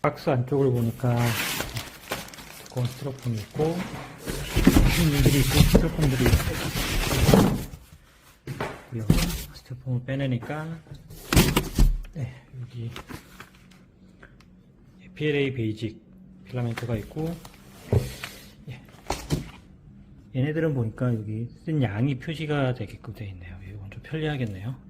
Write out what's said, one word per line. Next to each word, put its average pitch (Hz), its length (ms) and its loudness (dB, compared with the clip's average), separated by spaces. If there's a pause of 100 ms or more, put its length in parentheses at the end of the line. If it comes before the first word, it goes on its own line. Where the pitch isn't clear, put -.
박스 - 240 -2
안쪽을 135 400 2
보니까 120 480 0 (1400)
두꺼운 127 240 -4
스티로폼이 127 520 -6
있고, 151 360 -2 (460)
스티로폼들이 139 1200 4
있고, 147 180 4
스티로폼들이 143 680 6
있고, 117 100 6 (2500)
그리고 110 200 0 (420)
스티로폼을 123 500 -6
빼내니까, 139 760 -4 (1300)
네, 139 200 -6 (280)
여기 117 280 -10 (2250)
피엘에이 143 380 0
베이직 110 460 -4 (440)
필라멘트가 120 540 -4
있고, 160 360 -6 (1300)
예. - 120 -14 (1600)
얘네들은 156 360 2
보니까 123 420 0
여기 107 340 -6 (160)
쓴 156 180 2
양이 120 340 2
표시가 147 580 -2
되게끔 - 380 -10
돼 104 180 -12
있네요. 92 280 -14 (100)
이건 101 220 -14
좀 - 140 -14
편리하겠네요. 127 680 -4 (180)